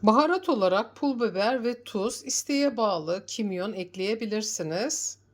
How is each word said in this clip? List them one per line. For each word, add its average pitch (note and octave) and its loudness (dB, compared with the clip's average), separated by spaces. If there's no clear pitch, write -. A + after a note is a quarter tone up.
Baharat D4+ 6
olarak G#3 2
pul C4+ 0
biber A3 0
ve A#3 -4
tuz. G#3+ -4
İsteğe C#4 0
bağlı F#3+ 0
kimyon G3+ -4
ekleyebilirsiniz. G3+ -4